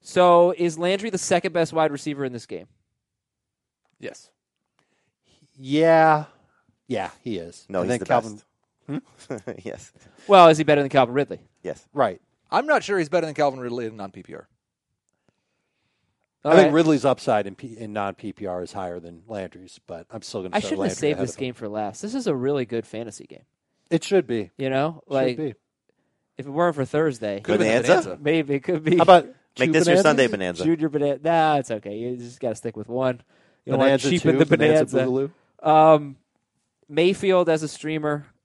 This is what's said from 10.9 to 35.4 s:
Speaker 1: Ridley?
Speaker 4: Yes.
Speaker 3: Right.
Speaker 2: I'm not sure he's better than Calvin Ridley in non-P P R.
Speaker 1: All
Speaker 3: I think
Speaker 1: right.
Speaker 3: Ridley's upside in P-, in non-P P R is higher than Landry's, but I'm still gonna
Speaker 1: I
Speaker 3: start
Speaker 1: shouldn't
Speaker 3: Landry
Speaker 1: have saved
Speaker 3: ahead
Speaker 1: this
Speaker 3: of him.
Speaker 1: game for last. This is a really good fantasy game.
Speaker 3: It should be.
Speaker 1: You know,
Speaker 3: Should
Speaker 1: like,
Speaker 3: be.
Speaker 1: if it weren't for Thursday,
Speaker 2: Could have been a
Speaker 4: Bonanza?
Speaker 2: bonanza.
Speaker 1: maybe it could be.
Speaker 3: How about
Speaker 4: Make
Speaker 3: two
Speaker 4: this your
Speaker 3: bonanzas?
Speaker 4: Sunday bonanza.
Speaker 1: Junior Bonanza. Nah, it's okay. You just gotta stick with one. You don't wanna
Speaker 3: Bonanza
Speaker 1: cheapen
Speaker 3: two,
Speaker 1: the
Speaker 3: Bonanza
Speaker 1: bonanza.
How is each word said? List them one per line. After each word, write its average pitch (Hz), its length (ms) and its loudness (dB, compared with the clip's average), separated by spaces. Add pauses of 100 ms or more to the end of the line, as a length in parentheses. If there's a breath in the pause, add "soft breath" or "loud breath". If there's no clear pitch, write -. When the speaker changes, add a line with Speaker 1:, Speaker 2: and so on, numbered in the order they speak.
Speaker 1:
Ridley? 139 240 -4 (240)
Speaker 4:
Yes. 80 200 -10 (100)
Speaker 3:
Right. 117 280 -2 (300)
Speaker 2:
I'm 269 160 0
not 294 160 0
sure 196 160 -4
he's 151 100 -2
better 165 160 -2
than 151 80 -10
Calvin 139 260 -2
Ridley 120 280 -8
in 113 80 -12
non-P 98 280 -14
P 76 120 -18
R. - 120 -20 (2000)
Speaker 1:
All 151 60 2
Speaker 3:
I 170 40 6
think 185 120 10
Speaker 1:
right. 147 60 2
Speaker 3:
Ridley's 156 320 2
upside 120 420 0
in 95 80 -14
P-, 113 240 -18
in 107 140 -14
non-P 98 400 -8
P 104 120 -14
R 90 160 -8
is 85 120 -14
higher 90 260 -10
than 85 280 -20
Landry's, 92 600 -14
but 87 240 -16
I'm 104 100 -16
still 104 200 -12
gonna 92 140 -10
Speaker 1:
I 214 40 0
Speaker 3:
start 107 40 -4
Speaker 1:
shouldn't 98 160 -6
Speaker 3:
Landry 95 100 -2
Speaker 1:
have 95 80 -8
saved 147 180 -2
Speaker 3:
ahead - 120 -6
Speaker 1:
this - 80 -12
Speaker 3:
of - 40 -20
him. 135 60 -6
Speaker 1:
game 123 80 -8
for 110 160 -12
last. 104 320 -8
This 214 120 -10
is 254 140 -6
a 156 80 -2
really 131 300 -2
good 113 200 -8
fantasy 110 400 -14
game. - 200 -20 (440)
Speaker 3:
It 165 140 0
should 180 240 0
be. 113 300 -6
Speaker 1:
You 135 120 -6
know, 147 380 -4
Speaker 3:
Should 139 60 -8
Speaker 1:
like, 131 240 0
Speaker 3:
be. 143 160 -8 (840)
Speaker 1:
if 131 80 -12
it 143 40 -14
weren't 165 260 -2
for 139 80 -4
Thursday, 120 560 -4
Speaker 2:
Could 107 140 -4
have 104 80 2
been 110 60 2 (100)
a 123 40 2
Speaker 4:
Bonanza? 165 280 2
Speaker 2:
bonanza. 147 140 -12
Speaker 1:
maybe 147 320 0
it 135 80 -4
could 165 200 -4
be. 160 140 2
Speaker 3:
How 175 60 4
about 175 220 8
Speaker 4:
Make - 100 -20 (340)
Speaker 3:
two - 20 0
Speaker 4:
this 170 160 2
your 175 80 4
Speaker 3:
bonanzas? 190 80 4
Speaker 4:
Sunday 135 240 4
bonanza. 92 380 -4
Speaker 1:
Junior 160 240 0
Bonanza. 143 340 -2
Nah, 156 340 2
it's 131 140 -4
okay. 104 260 -8
You 123 200 -8
just 120 240 -16
gotta 117 140 -4
stick 113 200 -10
with 110 140 -14
one. 127 320 -2 (440)
You - 60 -8
don't 135 80 0
wanna 135 120 4
Speaker 3:
Bonanza 139 180 0
Speaker 1:
cheapen 165 240 2
Speaker 3:
two, - 60 0
Speaker 1:
the 160 60 6
Speaker 3:
Bonanza 156 400 2 (120)
Speaker 1:
bonanza. 131 340 -2 (320)